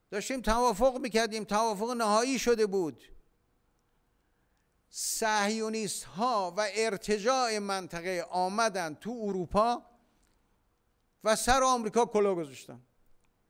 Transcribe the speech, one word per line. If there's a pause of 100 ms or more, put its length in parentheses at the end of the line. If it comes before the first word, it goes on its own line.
(120)
داشتیم
توافق
می‌کردیم،
توافق
نهایی
شده
بود. (1900)
صهیونیست
ها
و
ارتجاع
منطقه
آمدن
تو
اروپا (1400)
و
سر
آمریکا
کلاه
گذاشتن. (680)